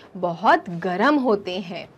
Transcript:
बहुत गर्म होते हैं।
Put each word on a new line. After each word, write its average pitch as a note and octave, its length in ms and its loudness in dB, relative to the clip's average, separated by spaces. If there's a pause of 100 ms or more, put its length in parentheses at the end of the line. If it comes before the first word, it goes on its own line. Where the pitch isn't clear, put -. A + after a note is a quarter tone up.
(180)
बहुत F#3 520 2
गर्म F3+ 460 0
होते G3+ 440 0
हैं। E3+ 380 -12